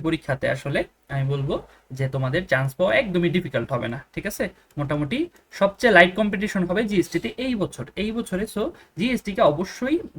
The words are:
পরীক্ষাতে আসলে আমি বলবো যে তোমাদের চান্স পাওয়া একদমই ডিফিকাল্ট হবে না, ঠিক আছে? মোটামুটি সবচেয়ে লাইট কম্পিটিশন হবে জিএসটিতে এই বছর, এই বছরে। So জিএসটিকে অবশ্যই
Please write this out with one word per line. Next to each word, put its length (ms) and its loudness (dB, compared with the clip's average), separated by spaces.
পরীক্ষাতে 400 -2
আসলে 240 -4
আমি 200 0
বলবো 200 -2
যে 80 -2
তোমাদের 260 0
চান্স 260 2
পাওয়া 140 2
একদমই 360 2
ডিফিকাল্ট 360 -2
হবে 200 -4
না, 60 -8
ঠিক 180 -8
আছে? 120 -4
মোটামুটি 380 -2
সবচেয়ে 380 4
লাইট 220 8
কম্পিটিশন 500 0
হবে 200 2
জিএসটিতে 400 0
এই 160 0
বছর, 240 -4
এই 140 -2
বছরে। 260 -4
So 60 0
জিএসটিকে 420 0
অবশ্যই 460 -2